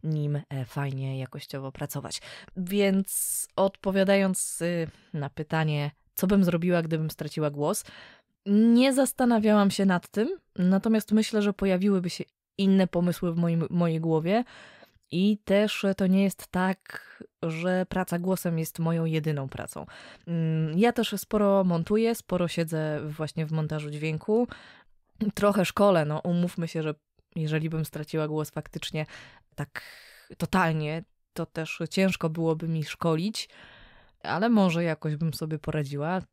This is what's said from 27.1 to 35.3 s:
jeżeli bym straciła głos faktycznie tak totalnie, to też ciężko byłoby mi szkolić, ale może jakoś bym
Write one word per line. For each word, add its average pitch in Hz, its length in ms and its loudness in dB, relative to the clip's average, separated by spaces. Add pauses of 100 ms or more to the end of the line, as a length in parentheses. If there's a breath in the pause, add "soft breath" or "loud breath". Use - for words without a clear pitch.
jeżeli 156 340 -2
bym 160 140 -4
straciła 156 440 -4
głos 151 220 -4
faktycznie - 560 -8 (480 loud breath)
tak - 280 -10 (560 loud breath)
totalnie, 160 680 0 (280)
to 165 140 -6
też - 320 -10 (120)
ciężko 185 400 0
byłoby 165 380 -2
mi 160 160 -2
szkolić, 170 640 -2 (720 loud breath)
ale 202 260 -2
może 185 360 4
jakoś 156 320 -4
bym 156 180 -4